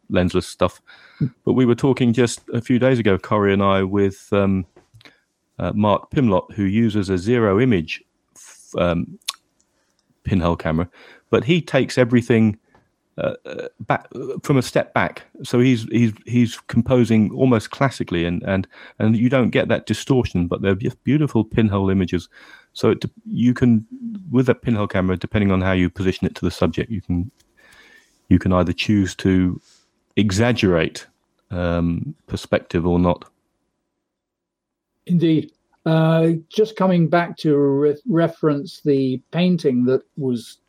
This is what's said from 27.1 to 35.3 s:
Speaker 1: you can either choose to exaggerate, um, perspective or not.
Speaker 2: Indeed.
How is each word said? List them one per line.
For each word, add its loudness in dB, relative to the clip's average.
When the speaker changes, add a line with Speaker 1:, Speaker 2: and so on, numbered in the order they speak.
Speaker 1:
you 4
can 0
either 2
choose -2
to 0
exaggerate, 0
um, -4
perspective -2
or 2
not. 0
Speaker 2:
Indeed. 0